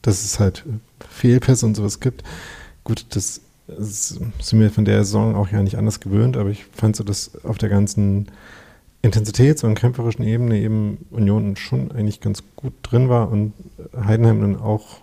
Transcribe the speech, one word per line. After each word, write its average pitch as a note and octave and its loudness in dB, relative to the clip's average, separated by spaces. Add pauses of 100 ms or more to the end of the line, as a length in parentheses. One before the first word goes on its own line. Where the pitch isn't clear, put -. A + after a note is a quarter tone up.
dass G#2 0
es - -4
halt F#2+ 0 (440)
Fehlpässe B2 2
und G#2+ 2
sowas G#2 -2
gibt. - -4 (600)
Gut, - -4
das - -6 (280)
s-, - -8 (200)
sind - 0
wir G#2+ 4
von G#2+ 0
der G#2 2
Saison G#2+ 0
auch G2+ -2
ja G2+ 0
nicht G2 -2
anders G#2+ -2
gewöhnt, A2+ 0
aber G2+ -2
ich G#2 -8
fand G#2+ 0
so, A2 -6
dass - -8
auf G#2+ -4
der G#2 -2
ganzen G2+ 2 (760)
Intensitäts- A2+ 2
und A2 4
kämpferischen A#2+ 0
Ebene A2+ 2
eben G#2+ -2
Union G#2 2
schon C3 -4
eigentlich G#2+ -2
ganz G2+ -4 (140)
gut C3 -10 (100)
drin B2+ 2
war A#2+ 2
und G#2 0 (440)
Heidenheim A2 4
dann G2+ 0
auch G#2+ -4